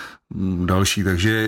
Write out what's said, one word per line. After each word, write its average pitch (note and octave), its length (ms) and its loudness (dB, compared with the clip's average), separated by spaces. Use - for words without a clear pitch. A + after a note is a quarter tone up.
mm, F#2 320 -2
další. F#2 380 2
Takže F#2+ 260 2